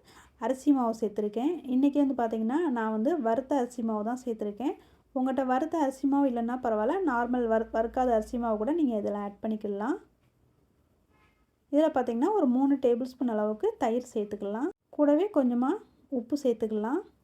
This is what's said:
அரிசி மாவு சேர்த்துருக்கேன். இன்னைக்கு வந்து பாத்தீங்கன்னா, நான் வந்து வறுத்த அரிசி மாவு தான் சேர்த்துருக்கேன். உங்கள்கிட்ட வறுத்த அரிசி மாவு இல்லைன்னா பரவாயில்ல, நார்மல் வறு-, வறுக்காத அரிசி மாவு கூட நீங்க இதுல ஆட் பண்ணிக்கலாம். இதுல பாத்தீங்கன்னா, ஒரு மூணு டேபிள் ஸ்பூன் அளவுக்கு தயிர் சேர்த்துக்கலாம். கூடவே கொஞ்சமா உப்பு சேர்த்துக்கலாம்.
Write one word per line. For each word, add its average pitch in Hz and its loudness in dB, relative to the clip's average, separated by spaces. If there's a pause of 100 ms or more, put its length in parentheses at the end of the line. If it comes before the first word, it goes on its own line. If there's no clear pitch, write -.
(400)
அரிசி 262 0
மாவு 240 2
சேர்த்துருக்கேன். 214 -2 (120)
இன்னைக்கு 269 2
வந்து 277 2
பாத்தீங்கன்னா, 233 0 (120)
நான் 226 -2
வந்து 247 0
வறுத்த 233 0
அரிசி 247 -2
மாவு 220 -2
தான் 247 -4
சேர்த்துருக்கேன். 226 -4 (420)
உங்கள்கிட்ட 262 0
வறுத்த 262 0
அரிசி 269 0
மாவு 277 4
இல்லைன்னா 233 -2
பரவாயில்ல, 226 0 (120)
நார்மல் 240 0
வறு-, 220 0
வறுக்காத 233 0
அரிசி 220 0
மாவு 226 0
கூட 226 0
நீங்க 277 0
இதுல 208 -2
ஆட் 202 -6
பண்ணிக்கலாம். 214 -4 (1700)
இதுல 302 4
பாத்தீங்கன்னா, 254 0
ஒரு 359 2
மூணு 269 4
டேபிள் 254 0
ஸ்பூன் 240 -4
அளவுக்கு 214 0
தயிர் 247 -2
சேர்த்துக்கலாம். 208 -4 (180)
கூடவே 294 4
கொஞ்சமா 254 2 (400)
உப்பு 254 -2
சேர்த்துக்கலாம். 233 -2 (220)